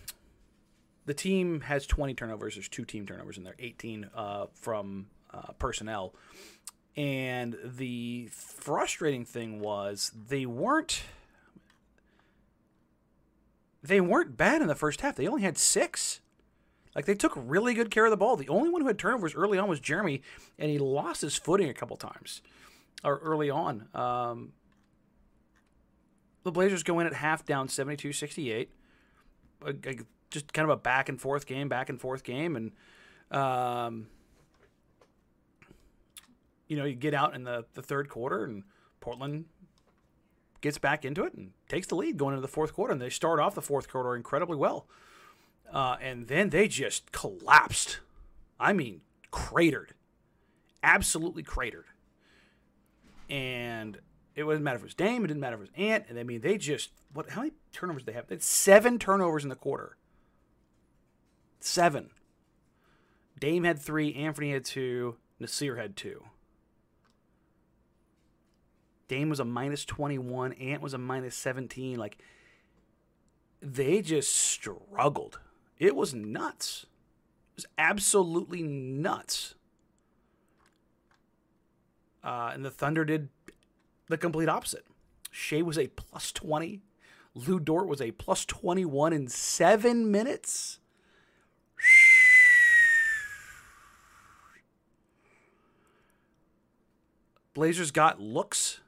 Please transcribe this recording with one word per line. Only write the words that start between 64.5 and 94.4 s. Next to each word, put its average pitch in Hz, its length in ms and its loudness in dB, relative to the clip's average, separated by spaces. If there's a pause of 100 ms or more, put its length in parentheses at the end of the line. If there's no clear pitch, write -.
had 135 140 -4
two, 123 500 -4 (240)
Nasir 120 380 -6
had 104 180 -10
two. - 300 -12 (2750)
Dame 143 220 -2
was 143 100 -2
a 131 60 -2
minus 131 400 -4
twenty-one, 127 680 -6
Ant 139 280 -8
was 143 120 -8
a 135 40 -6
minus 127 400 -8
seventeen. 127 600 -6
Like, 104 200 -8 (1400)
they 143 400 0
just 156 340 0
struggled. - 1040 -2 (400)
It 196 160 4
was 190 180 -2
nuts. - 720 -8 (680)
It - 20 -20
was - 100 -16 (120)
absolutely 175 840 2
nuts. 139 920 -6 (2750)
Uh, 120 320 -6
and 135 120 -10
the 135 60 -10
Thunder 156 340 0
did 151 240 -2 (800)
the 160 100 -2
complete 160 300 0
opposite. - 380 -2 (460)
Shai - 320 0
was 160 160 -2
a 135 80 0
plus - 440 -12
twenty. 165 500 -6 (520)
Lu 151 260 -2
Dort 160 280 0
was 139 140 -2
a 113 100 -4
plus - 340 -2
twenty-one 165 680 0
in 143 140 0
seven 220 840 4
minutes. - 680 -2 (4000)